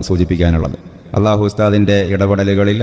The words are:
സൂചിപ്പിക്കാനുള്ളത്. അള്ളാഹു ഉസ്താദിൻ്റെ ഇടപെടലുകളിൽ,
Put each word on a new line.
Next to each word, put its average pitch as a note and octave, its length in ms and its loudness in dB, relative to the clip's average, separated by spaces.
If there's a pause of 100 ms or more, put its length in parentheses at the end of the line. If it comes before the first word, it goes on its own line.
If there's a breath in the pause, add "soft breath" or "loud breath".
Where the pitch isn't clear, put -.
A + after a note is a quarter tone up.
സൂചിപ്പിക്കാനുള്ളത്. E2+ 680 0 (420)
അള്ളാഹു G#2 300 2
ഉസ്താദിൻ്റെ G#2 480 2 (180)
ഇടപെടലുകളിൽ, G2 680 0